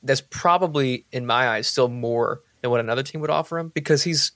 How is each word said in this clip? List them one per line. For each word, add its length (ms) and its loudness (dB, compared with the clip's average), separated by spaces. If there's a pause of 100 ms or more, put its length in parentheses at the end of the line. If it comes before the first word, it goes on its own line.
that's 200 0
probably, 880 0
in 160 -6
my 220 2
eyes, 180 -2
still 220 2
more 540 -2 (180)
than 100 -2
what 80 2
another 240 -2
team 180 -8
would 100 -4
offer 280 -2
him, 160 -8
because 300 2
he's 320 0